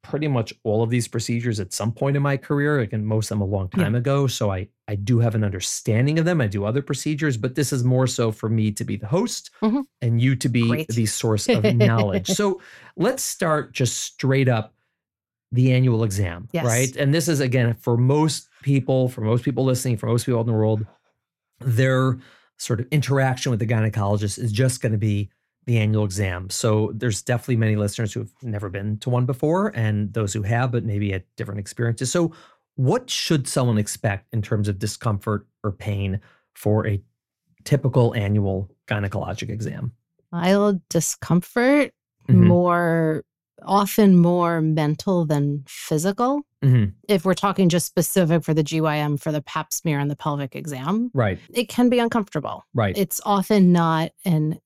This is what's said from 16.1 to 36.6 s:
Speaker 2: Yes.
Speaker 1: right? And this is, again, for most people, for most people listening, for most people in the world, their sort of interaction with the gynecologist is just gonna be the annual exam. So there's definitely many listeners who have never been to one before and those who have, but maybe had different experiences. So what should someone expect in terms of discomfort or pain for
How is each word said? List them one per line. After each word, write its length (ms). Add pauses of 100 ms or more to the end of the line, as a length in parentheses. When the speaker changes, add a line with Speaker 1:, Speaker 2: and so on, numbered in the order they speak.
Speaker 2:
Yes. 120
Speaker 1:
right? 320
And 160
this 160
is, 120
again, 340
for 240
most 500 (140)
people, 480
for 100
most 240
people 220
listening, 320
for 80
most 180
people 160
in 60
the 80
world, 320 (720)
their 580 (380)
sort 240
of 100
interaction 600
with 100
the 60
gynecologist 720
is 140
just 280
gonna 180
be 300 (380)
the 120
annual 260
exam. 460
So 440
there's 280
definitely 340
many 200
listeners 380
who 60
have 120 (100)
never 280
been 300
to 100
one 160
before 500
and 360
those 200
who 100
have, 300
but 120
maybe 280
had 100 (140)
different 240
experiences. 500
So 220 (440)
what 340
should 360
someone 300
expect 560
in 100
terms 260
of 100
discomfort 680 (160)
or 80
pain 500 (340)
for 320